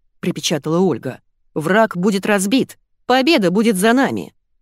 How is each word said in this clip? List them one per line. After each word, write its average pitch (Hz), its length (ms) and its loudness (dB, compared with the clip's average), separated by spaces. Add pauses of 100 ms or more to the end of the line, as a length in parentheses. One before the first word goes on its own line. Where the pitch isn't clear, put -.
(180)
припечатала 165 640 -4
Ольга. 131 400 -2 (340)
«Враг 190 420 0
будет 190 280 -2
разбит, 202 540 0 (280)
победа 254 440 2
будет 214 260 2
за 208 160 2
нами». 160 420 -2 (280)